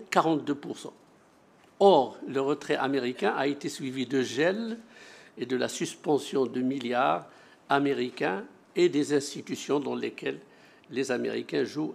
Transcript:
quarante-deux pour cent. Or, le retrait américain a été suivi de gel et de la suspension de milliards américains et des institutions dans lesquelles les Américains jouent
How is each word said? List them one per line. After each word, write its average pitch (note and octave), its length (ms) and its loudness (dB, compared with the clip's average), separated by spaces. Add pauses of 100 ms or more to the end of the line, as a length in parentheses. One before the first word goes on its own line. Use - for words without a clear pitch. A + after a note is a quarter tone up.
quarante-deux D3 460 2
pour D3 240 -10
cent. - 140 -12 (840)
Or, E3+ 380 6 (100)
le C3+ 140 -2
retrait C#3+ 340 0
américain B2+ 600 0
a C#3 100 0
été C#3+ 220 -4
suivi C3 360 -6
de C3 160 2
gel F#3 560 0 (600)
et B2 80 -6
de B2+ 100 -2
la B2 140 0
suspension - 760 -2
de A#2+ 160 -4
milliards C3 640 0 (420)
américains C#3 760 0 (320)
et F3 140 6
des C#3 240 0
institutions C#3 680 -2
dans B2 160 -4
lesquelles A#2+ 440 -6 (520)
les C3 200 -2
Américains A#2+ 520 -2
jouent B2 320 -4